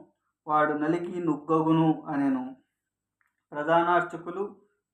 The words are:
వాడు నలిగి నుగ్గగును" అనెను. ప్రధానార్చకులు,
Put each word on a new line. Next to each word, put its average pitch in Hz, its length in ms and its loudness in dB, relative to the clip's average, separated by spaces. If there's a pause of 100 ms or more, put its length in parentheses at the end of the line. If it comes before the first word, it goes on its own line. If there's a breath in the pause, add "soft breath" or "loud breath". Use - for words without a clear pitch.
(460)
వాడు 151 260 2
నలిగి 170 520 -4
నుగ్గగును" 160 840 2
అనెను. 135 500 -2 (960)
ప్రధానార్చకులు, 170 1040 0 (380)